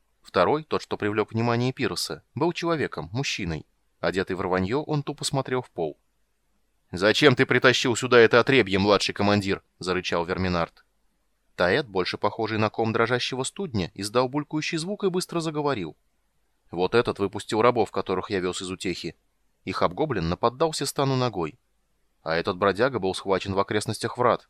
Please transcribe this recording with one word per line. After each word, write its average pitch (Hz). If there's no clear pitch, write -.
Второй, 110
тот, 101
что -
привлек 104
внимание 120
Пироса, -
был 165
человеком, 123
мужчиной. 92
Одетый 90
в 90
рванье, 92
он 147
тупо 147
смотрел 131
в -
пол. 78
"Зачем 107
ты 131
притащил 123
сюда 123
это 117
отребье, 101
младший 98
командир?" 101
зарычал 90
Верминард. 90
Таэт, 107
больше 92
похожий 110
на 107
ком 113
дрожащего 123
студня, 127
издал 110
булькающий 151
звук 190
и 190
быстро 175
заговорил. 147
"Вот 90
этот 113
выпустил 101
рабов, 117
которых 92
я 98
вез 90
из 92
утехи. 87
Их 92
обгоблин 95
наподдался 131
стану 135
ногой. 101
А 80
этот 90
бродяга 104
был 92
схвачен 95
в 95
окрестностях 107
врат. 117